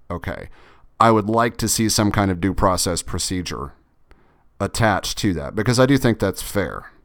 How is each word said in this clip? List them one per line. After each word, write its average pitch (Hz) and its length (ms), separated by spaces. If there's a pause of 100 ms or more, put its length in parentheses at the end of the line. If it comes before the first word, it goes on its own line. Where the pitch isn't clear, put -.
Okay. 85 400 (520)
I 113 100
would 107 180
like 113 280
to 113 120
see 110 200
some 104 240
kind 98 180
of 87 100
due 95 140
process 90 480
procedure 80 720 (880)
attached 98 580
to 98 160
that, 71 220
because 117 240
I 131 60
do 135 120
think 117 220
that's 95 200
fair. 65 520 (120)